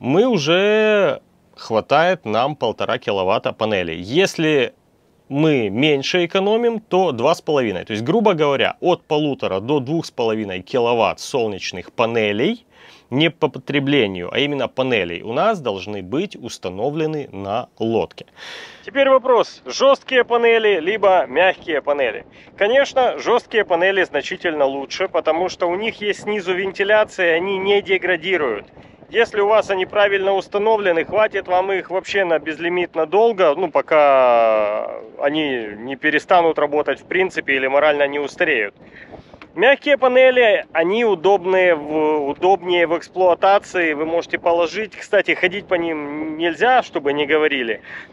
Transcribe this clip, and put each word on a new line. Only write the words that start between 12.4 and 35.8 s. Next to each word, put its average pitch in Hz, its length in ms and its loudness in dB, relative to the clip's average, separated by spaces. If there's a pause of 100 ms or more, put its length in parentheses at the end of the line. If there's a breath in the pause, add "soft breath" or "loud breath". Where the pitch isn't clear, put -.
не 151 180 2
по - 180 -4
потреблению, 135 840 -2
а - 80 -2
именно 139 280 -2
панелей, 101 540 -2
у 110 120 -10
нас 185 260 -2
должны 101 420 -8
быть 131 340 -6
установлены 143 960 -6
на 98 360 -6 (120)
лодке. 113 460 -2 (600 loud breath)
Теперь 277 240 2
вопрос, 247 560 2
жесткие 233 580 2
панели 226 560 2
либо 185 480 2
мягкие 156 540 0
панели? 123 440 -2 (320 loud breath)
Конечно, 240 640 2
жесткие 214 460 0
панели 185 380 2
значительно 151 640 -4
лучше, 139 420 -4
потому 170 420 -2
что 180 180 -4
у 175 80 -2
них 208 260 -8
есть 202 200 -4
снизу 202 320 -4
вентиляция, 196 800 0
они 190 240 -2
не 202 220 0
деградируют. 165 840 -2 (460 loud breath)
Если 220 300 0
у 202 60 2
вас 214 240 2
они 185 160 -2
правильно 196 480 0
установлены, 202 680 0
хватит 208 440 -2
вам 185 240 0
их 185 180 -4
вообще 190 360 -2
на 165 120 0
безлимитно 160 680 -4
долго, 185 480 2
ну, 170 160 -4
пока 117 1300 4 (200)
они 135 580 -2
не 123 180 -10